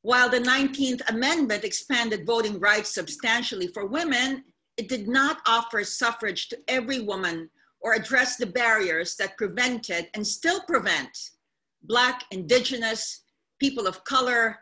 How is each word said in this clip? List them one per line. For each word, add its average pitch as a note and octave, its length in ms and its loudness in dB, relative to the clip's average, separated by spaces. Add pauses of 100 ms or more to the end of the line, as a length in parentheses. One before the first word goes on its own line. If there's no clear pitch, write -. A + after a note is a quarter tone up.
While B3 260 4
the B3 100 4
nineteenth C4 680 2
Amendment A#3 540 0
expanded A3+ 600 -2
voting G#3+ 340 0
rights G#3 300 2
substantially A3 800 -2
for G3+ 180 -6
women, C4+ 600 -2 (320)
it A3 100 -6
did G#3+ 200 -4
not C#4 380 2
offer A3+ 380 2
suffrage A3 680 -4
to - 80 -10 (100)
every B3+ 340 -2
woman F3+ 500 -4 (300)
or A3 120 2
address B3+ 420 2
the A#3 120 -4
barriers F#3 720 2
that G3 200 -4
prevented G3+ 760 -2
and G#3 100 -6
still F4+ 360 0
prevent F3+ 680 -2 (520)
Black, B3 480 2
Indigenous, A3+ 920 0 (380)
people C4+ 260 0
of - 180 -2
color B3 580 2